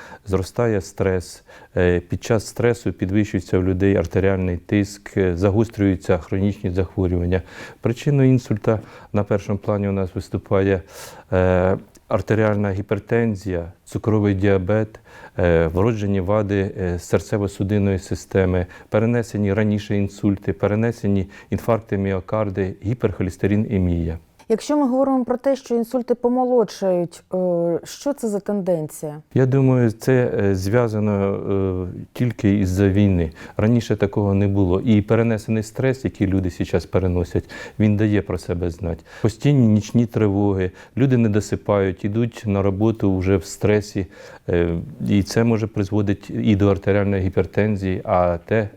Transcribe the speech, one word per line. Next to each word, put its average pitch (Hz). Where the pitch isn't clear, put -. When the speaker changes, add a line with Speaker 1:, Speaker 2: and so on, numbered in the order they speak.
Speaker 1:
Зростає 101
стрес. -
Е, 90
під -
час 110
стресу 110
підвищується 101
у 92
людей 95
артеріальний 92
тиск, -
е, 92
загострюються 98
хронічні 98
захворювання. 90
Причиною 131
інсульта 113
на 104
першому 101
плані 101
у -
нас 95
виступає, 98
е, 92
артеріальна 104
гіпертензія, 98
цукровий 104
діабет, 101
е, 85
вроджені 101
вади, 98
е, 90
серцево-судинної 98
системи, 92
перенесені 107
раніше 104
інсульти, 101
перенесені 101
інфаркти 104
міокарди, 98
гіперхолестеринемія. 95
Speaker 2:
Якщо 226
ми 285
говоримо 262
про 240
те, 277
що 240
інсульти 233
помолодшають, 233
е, 170
що -
це -
за 202
тенденція? 165
Speaker 1:
Я 131
думаю, 127
це, 123
е, 98
зв'язано, 104
е, -
тільки 107
із-за 98
війни. 95
Раніше 110
такого 101
не 101
було. 98
І 107
перенесений 113
стрес, 127
який 95
люди 92
зараз 90
переносять, 90
він 104
дає 104
про -
себе 87
знати. 85
Постійні 131
нічні 107
тривоги, 101
люди 127
не 117
досипають, 101
ідуть 113
на 101
роботу 101
вже 95
в 95
стресі. 104
Е, 87
і 104
це 117
може 113
призводити 101
і 117
до 101
артеріальної 98
гіпертензії, 95
а 90
те 107